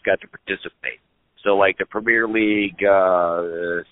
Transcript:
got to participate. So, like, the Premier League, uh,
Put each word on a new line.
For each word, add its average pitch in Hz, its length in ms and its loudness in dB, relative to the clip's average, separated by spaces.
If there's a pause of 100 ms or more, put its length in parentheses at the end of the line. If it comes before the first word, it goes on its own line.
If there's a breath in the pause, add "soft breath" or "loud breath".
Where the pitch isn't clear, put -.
got 95 160 0
to - 80 -20
participate. - 720 -12 (440)
So, 101 120 4
like, 98 220 4
the 98 80 -4
Premier 113 420 -2
League, 104 560 0
uh, 87 1080 0